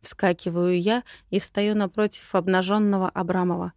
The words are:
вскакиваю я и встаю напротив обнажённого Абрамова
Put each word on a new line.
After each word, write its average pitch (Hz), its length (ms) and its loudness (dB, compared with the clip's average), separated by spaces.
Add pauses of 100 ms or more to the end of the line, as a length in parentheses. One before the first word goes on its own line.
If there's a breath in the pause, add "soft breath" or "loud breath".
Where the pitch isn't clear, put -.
вскакиваю 175 800 0
я 220 220 0 (280 loud breath)
и 196 80 0
встаю 208 360 -2
напротив 208 600 -2
обнажённого 190 720 2
Абрамова 180 680 -2